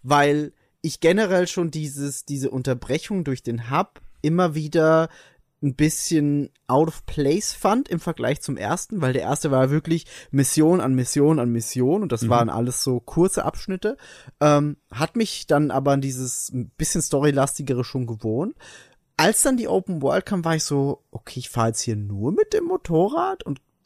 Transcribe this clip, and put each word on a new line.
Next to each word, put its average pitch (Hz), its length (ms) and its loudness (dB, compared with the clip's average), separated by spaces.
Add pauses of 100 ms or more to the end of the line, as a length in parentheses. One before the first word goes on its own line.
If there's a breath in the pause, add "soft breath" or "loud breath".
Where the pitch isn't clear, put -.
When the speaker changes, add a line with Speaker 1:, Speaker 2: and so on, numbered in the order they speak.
Speaker 1:
weil 147 500 2 (300)
ich - 180 -6
generell 180 480 4
schon 170 240 -4
dieses, 143 540 -8
diese 139 260 -4
Unterbrechung 139 720 -4
durch 135 200 -4
den 117 280 -6
Hub - 300 -4 (200)
immer 165 340 2
wieder 160 520 2 (560 soft breath)
ein 135 120 0
bisschen 147 760 0 (180)
out 151 220 4
of - 160 -14
place 151 480 0
fand 226 340 0
im 170 140 -4
Vergleich 156 400 -4
zum - 160 -6
ersten, 165 420 -4
weil 131 140 0
der 127 80 0
erste 131 280 -2
war 131 220 2
wirklich 160 340 -2 (240 loud breath)
Mission 156 520 4
an 131 120 0
Mission 143 460 4
an 120 140 0
Mission 127 500 0
und 151 80 -4
das 117 120 -2
Speaker 2:
Mhm. 113 60 0
Speaker 1:
waren 117 200 4
alles 120 340 -4
so 127 160 -2
kurze - 460 0
Abschnitte. 196 500 -6 (460 loud breath)
Ähm, 147 340 4 (160)
hat 135 240 -4
mich - 320 -2
dann 147 240 4
aber 139 220 2
an 139 80 2
dieses 131 480 -6
ein 123 280 -6
bisschen 160 240 -2
storylastigere 139 840 0
schon 127 220 -4
gewohnt. 117 480 -4 (600 loud breath)
Als 175 280 2
dann 269 120 2
die 233 140 -2
Open 185 320 -2
World 175 240 0
kam, 180 180 -2
war 165 140 2
ich 156 80 -2
so, 139 360 0 (100)
"Okay, - 280 -12
ich - 100 -12
fahr 113 180 0
jetzt 113 140 -2
hier 113 140 -4
nur 104 380 -4
mit 427 180 2
dem 381 140 0
Motorrad 330 800 0
und - 180 -8 (240)